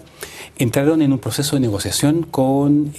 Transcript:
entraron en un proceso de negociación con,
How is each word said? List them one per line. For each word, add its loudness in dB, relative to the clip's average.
entraron 2
en 4
un 0
proceso -4
de 2
negociación 0
con, 0